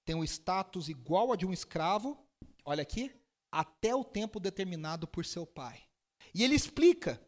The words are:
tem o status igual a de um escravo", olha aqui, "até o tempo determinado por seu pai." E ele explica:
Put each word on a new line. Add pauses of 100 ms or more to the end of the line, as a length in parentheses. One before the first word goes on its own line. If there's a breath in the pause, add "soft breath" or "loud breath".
tem
o
status
igual
a
de
um
escravo", (480)
olha
aqui, (380)
"até
o
tempo
determinado
por
seu
pai." (520 loud breath)
E
ele
explica: